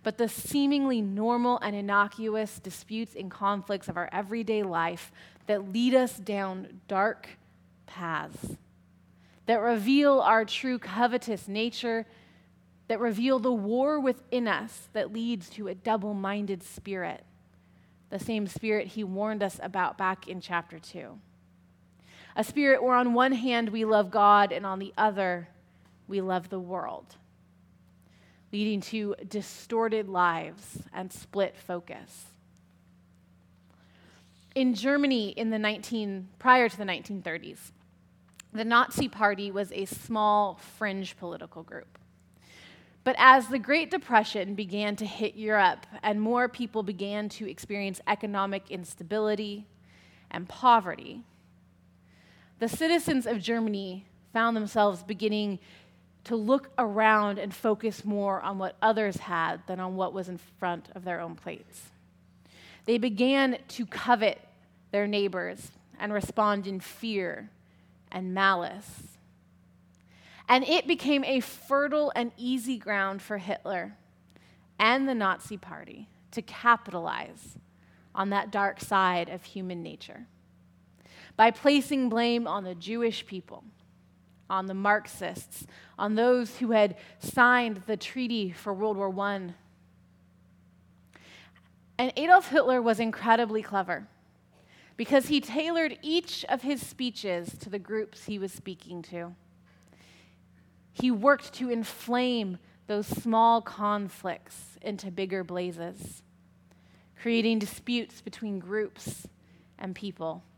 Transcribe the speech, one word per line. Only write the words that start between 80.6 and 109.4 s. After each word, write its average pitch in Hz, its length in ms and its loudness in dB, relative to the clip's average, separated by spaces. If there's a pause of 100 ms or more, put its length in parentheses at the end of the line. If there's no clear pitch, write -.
By 226 140 10
placing 277 580 2
blame 233 380 2
on 190 180 -4
the 180 100 -8
Jewish 220 500 -4
people, - 380 -14 (840)
on 190 160 -2
the 190 80 -6
Marxists, 196 920 -2 (320)
on 220 180 -2
those 240 420 2
who 233 140 -2
had 208 260 4 (220)
signed 240 640 4
the 220 100 -2
treaty 226 560 -4
for 196 220 -8
World 208 240 -2
War 196 120 -2
One. 190 460 -4 (2500)
And 254 200 0
Adolf 359 320 8
Hitler 254 320 4
was 226 180 2
incredibly 226 640 2
clever 190 460 -4 (920)
because 269 300 2
he 285 120 2
tailored 320 600 -2
each 330 440 -2
of 262 180 -2
his 269 220 -4
speeches 190 720 -6
to 202 100 -14
the 202 100 -6
groups 214 460 -8
he 208 140 -6
was 190 120 -6
speaking 175 520 -14
to. 175 300 -12 (1600)
He 254 200 0
worked 247 420 2
to 254 160 -6
inflame 233 880 -2 (300)
those 208 180 -2
small 226 560 4
conflicts - 1200 -6
into 196 300 -8
bigger 190 320 -4
blazes, 180 800 -8 (1000)
creating 226 380 2
disputes - 640 -6
between 202 380 -10
groups 208 680 -8 (500)